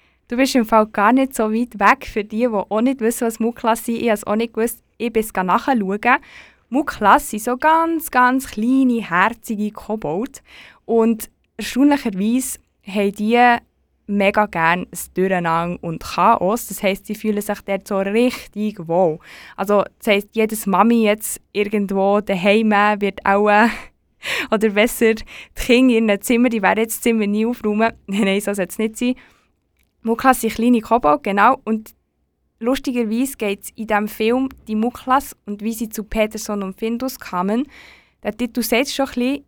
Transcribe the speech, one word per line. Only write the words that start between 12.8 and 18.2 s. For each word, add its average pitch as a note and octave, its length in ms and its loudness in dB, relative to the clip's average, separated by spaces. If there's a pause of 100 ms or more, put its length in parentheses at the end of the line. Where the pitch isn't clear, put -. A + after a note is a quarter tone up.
haben G3+ 260 0
die A#3 460 4 (480)
mega G#3 400 2
gern E3+ 360 0
ein - 160 -12 (160)
Durcheinander F3 680 0
und E3 200 -8
Chaos. G3+ 680 0
Das - 140 -12
heisst, G3 240 -2
sie G#3+ 80 -6
fühlen G#3 280 -4
sich G#3 180 -6
dort G3 280 -6
so G3+ 100 -2
richtig G#3 880 -2